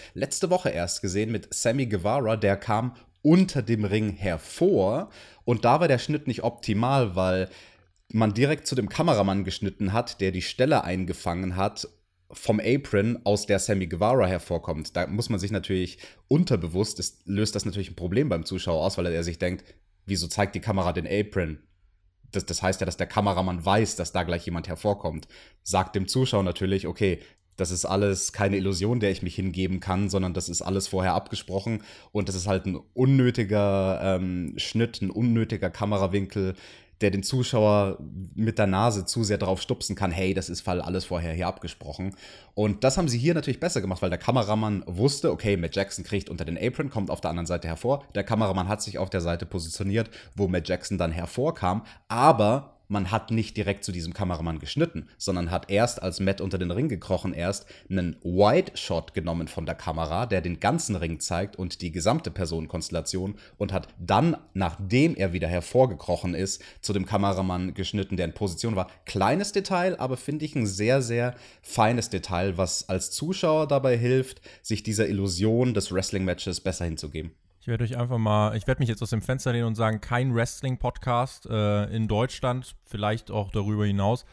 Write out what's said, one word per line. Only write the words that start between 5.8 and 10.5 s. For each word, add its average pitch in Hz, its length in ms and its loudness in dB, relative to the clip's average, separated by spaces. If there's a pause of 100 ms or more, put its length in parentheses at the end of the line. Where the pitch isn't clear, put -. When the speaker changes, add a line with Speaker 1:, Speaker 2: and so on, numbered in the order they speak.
Speaker 1:
der 127 100 4
Schnitt 147 300 -2
nicht 110 160 -2
optimal, 113 720 2
weil 92 320 2 (640)
man 110 200 4
direkt 139 340 0
zu 131 100 -4
dem 107 120 0
Kameramann 101 540 2
geschnitten 95 500 -4
hat, 120 280 -2
der 95 100 2
die 90 100 -2
Stelle 131 440 2